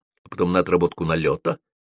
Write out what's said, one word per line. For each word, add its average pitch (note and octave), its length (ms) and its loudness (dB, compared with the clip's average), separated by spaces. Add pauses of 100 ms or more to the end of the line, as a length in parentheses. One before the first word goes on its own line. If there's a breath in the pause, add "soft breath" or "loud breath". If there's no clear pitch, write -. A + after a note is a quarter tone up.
(240)
а - 40 -20
потом F2+ 240 -2
на F#2 80 4
отработку F2 440 0
налёта, D#2+ 540 -2 (240)